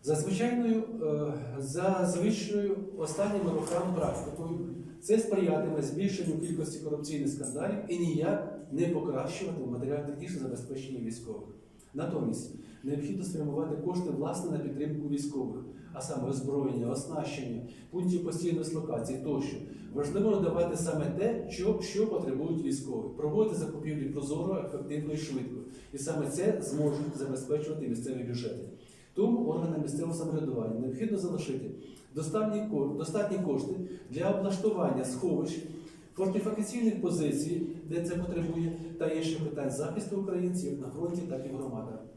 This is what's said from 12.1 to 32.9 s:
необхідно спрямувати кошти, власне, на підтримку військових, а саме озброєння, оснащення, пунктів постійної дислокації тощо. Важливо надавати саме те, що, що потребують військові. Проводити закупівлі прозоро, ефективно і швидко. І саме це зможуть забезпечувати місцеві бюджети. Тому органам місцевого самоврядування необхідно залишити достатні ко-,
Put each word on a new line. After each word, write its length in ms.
необхідно 420
спрямувати 520
кошти, 340
власне, 400
на 80
підтримку 500
військових, 520
а 80
саме 280
озброєння, 640
оснащення, 680
пунктів 340
постійної 340
дислокації 680
тощо. 320
Важливо 360
надавати 460
саме 280
те, 320
що, 320
що 240
потребують 580
військові. 400
Проводити 400
закупівлі 480
прозоро, 640
ефективно 460
і 40
швидко. 440
І 60
саме 280
це 360
зможуть 540
забезпечувати 720
місцеві 340
бюджети. 420
Тому 320
органам 360
місцевого 320
самоврядування 680
необхідно 380
залишити 520
достатні 560
ко-, 280